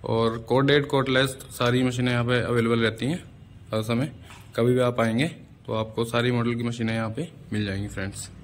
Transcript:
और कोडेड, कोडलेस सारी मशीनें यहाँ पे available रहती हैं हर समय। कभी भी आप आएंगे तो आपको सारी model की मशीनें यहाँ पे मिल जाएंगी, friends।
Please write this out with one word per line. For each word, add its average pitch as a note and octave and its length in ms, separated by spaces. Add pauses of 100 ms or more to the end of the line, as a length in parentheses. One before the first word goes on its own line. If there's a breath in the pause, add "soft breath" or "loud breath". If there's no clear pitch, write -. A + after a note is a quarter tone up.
और A2+ 320
कोडेड, C#3 500
कोडलेस C3+ 420
सारी B2 540
मशीनें B2 280
यहाँ A#2+ 120
पे A#2+ 180
available A#2 380
रहती A2+ 260
हैं E3 180 (500)
हर A2 80
समय। A#2 300 (440 loud breath)
कभी A#2+ 180
भी B2 60
आप B2 200
आएंगे A2+ 280 (400)
तो A#2 60
आपको A2 320
सारी A#2+ 260
model A#2+ 240
की A#2+ 80
मशीनें A2+ 300
यहाँ A2+ 160
पे C#3 200 (240)
मिल G#2+ 120
जाएंगी, G2+ 220
friends। - 420 (140)